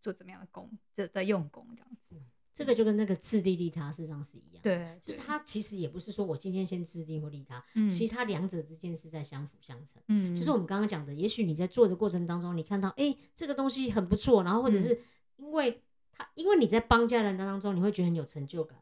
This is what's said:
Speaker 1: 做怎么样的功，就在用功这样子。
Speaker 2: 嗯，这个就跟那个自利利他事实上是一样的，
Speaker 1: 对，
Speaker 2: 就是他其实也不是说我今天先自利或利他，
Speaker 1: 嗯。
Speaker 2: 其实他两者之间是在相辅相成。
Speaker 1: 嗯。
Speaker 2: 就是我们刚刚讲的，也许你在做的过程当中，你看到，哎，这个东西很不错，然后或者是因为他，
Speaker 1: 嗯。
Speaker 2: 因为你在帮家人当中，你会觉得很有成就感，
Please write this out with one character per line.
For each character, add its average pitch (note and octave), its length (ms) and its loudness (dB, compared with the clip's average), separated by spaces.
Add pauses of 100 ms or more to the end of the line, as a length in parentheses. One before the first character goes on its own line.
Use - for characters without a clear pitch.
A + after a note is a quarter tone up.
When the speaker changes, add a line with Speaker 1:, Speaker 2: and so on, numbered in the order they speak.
Speaker 1:
做 F#3+ 120 -6
怎 F#3 140 -16
么 F3+ 60 -18
样 F#3 80 -20
的 F#3 100 -16
功， - 180 -18 (240)
就 G3 140 -4
在 F#3+ 160 -2
用 F#3+ 280 0
功 - 140 -20 (120)
这 - 60 -20
样 - 120 -20
子。 - 160 -20
Speaker 2:
嗯， E3+ 80 -20 (340)
这 D4 120 -8
个 C4 100 4
就 A3+ 100 6
跟 G#3+ 120 6
那 G#3+ 100 2
个 F#3+ 80 0
自 - 260 2
利 F#3 160 4
利 E3+ 140 -2
他 D3+ 220 -6
事 E3 100 -10
实 D#3 60 -8
上 D3 140 -8
是 - 140 -14
一 - 40 -20 (120)
样 - 20 -20
的， - 60 -20
Speaker 1:
对， F3 460 -2
Speaker 2:
就 - 60 -8
是 - 80 -8
他 D4+ 240 -4
其 G#3+ 180 -4
实 G#3 140 -6
也 E3 120 -4
不 F3 120 -10
是 G#3+ 100 -12
说 G3+ 160 -4
我 D#3 100 -4
今 F#3 160 -6
天 F#3+ 140 -2
先 F3 180 -6
自 E3 200 -10
利 D#3 160 -6
或 D3 100 -8
利 C#3+ 180 -14
他， B2+ 160 -14 (100)
Speaker 1:
嗯。 G#3+ 140 4
Speaker 2:
其 F#3+ 180 2
实 A3 60 -4
他 B3 120 -2
两 F#3 220 -2
者 F3+ 160 -4
之 D#3 140 -16
间 F3 180 -8
是 D#3+ 140 -12
在 D#3 140 -8
相 C#3+ 240 -10
辅 - 140 -20
相 B2 260 -18
成。 - 220 -20
Speaker 1:
嗯。 F#3+ 280 2
Speaker 2:
就 F3 60 -2
是 C#4 80 2
我 C4 60 4
们 F3 100 0
刚 G3 120 -2
刚 G#3+ 80 2
讲 D#3+ 200 -4
的， C#3+ 80 -10
也 E3 120 -2
许 A3 180 0
你 E3 100 2
在 F3 120 0
做 A#3 200 6
的 F3+ 80 2
过 G3+ 160 0
程 F3 160 0
当 F3 140 -2
中， F3 160 -4
你 D#3+ 60 -2
看 G3+ 160 0
到， G3 120 2
哎， C#4 260 0 (200)
这 E4+ 100 -6
个 C#4 80 -2
东 C4+ 160 0
西 B3+ 220 0
很 G3 140 2
不 F#3+ 100 4
错， G#3+ 260 6
然 F3 100 2
后 A#3 100 2
或 B3+ 80 4
者 G3+ 100 6
是 A#3 200 2 (360)
因 D4 160 -12
为 C4 280 0 (300)
他， - 140 -14
Speaker 1:
嗯。 - 100 -14
Speaker 2:
因 E4 140 -2
为 G4+ 100 6
你 A#3+ 80 8
在 A3 140 4
帮 A#3 260 4
家 A#3 160 4
人 G3 160 0
当 G3 220 -4
中， G3+ 140 -2
你 F3 60 2
会 G3+ 100 4
觉 F#3+ 120 -2
得 F3 40 4
很 E3+ 80 2
有 D#3 100 -2
成 C#3 220 -10
就 D#3+ 180 -4
感， - 180 -12